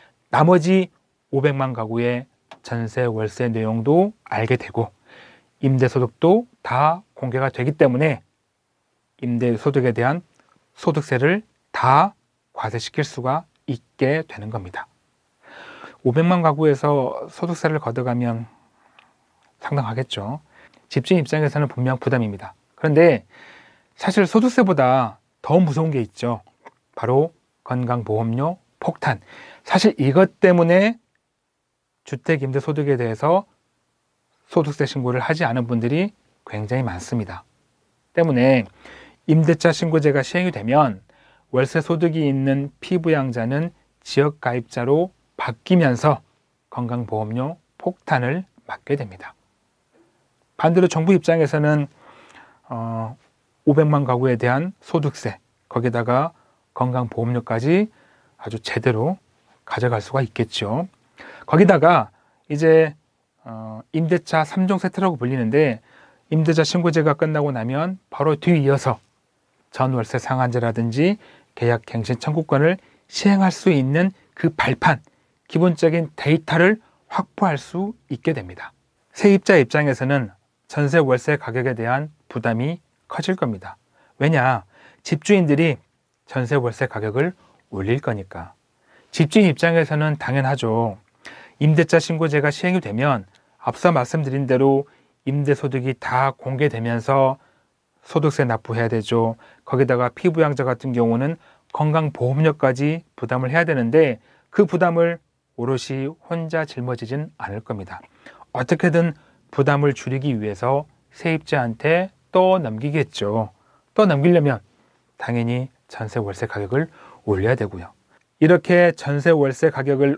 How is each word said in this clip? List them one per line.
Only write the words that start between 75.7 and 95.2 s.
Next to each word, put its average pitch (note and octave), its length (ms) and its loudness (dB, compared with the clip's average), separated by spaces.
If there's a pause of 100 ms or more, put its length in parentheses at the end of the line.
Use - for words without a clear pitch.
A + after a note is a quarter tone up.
데이터를 E3 640 2 (280)
확보할 F3+ 500 -2
수 G3 360 -8 (160)
있게 D#3+ 220 -4
됩니다. F#2 400 -12 (400)
세입자 G3 440 4
입장에서는 C3+ 720 0 (380)
전세 D3 280 -2
월세 C#3 400 2
가격에 B2 380 -4
대한 B2 360 -4 (200)
부담이 A#2+ 500 -4 (260)
커질 F#3 300 -4
겁니다. A2 400 -6 (420)
왜냐? C3 460 2 (380)
집주인들이 D#3+ 720 2 (480)
전세 B2+ 300 -4
월세 B2 320 -2
가격을 A#2 480 -4 (340)
올릴 G2+ 320 -2
거니까. F#2+ 540 -8 (560)
집주인 E3 380 4
입장에서는 D#3 680 0
당연하죠. A#2+ 800 -2 (600)
임대차 D#3 400 4
신고제가 D3+ 520 0
시행이 F3+ 300 -2
되면 A2+ 460 -2 (320)
앞서 - 340 0
말씀드린 C#3 540 -2
대로 C3+ 420 2 (380)